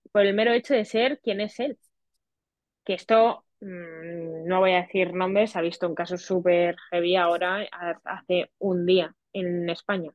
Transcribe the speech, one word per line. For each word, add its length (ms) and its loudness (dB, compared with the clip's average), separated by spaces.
por 140 4
el 80 4
mero 200 2
hecho 200 0
de 120 2
ser 360 0
quien 200 -4
es 180 -8
él. 180 -6
Que 100 -4
esto, 500 2
mm, 840 -10
no 120 2
voy 140 4
a 100 4
decir 300 -2
nombres, 380 0
se 80 -4
ha 20 0
visto 260 -2
un 80 -4
caso 220 -6
súper 580 2
heavy 240 2
ahora, 560 0
ha-, 340 -8
hace 540 -4
un 260 -2
día 300 2
en 360 -4
España, 460 -4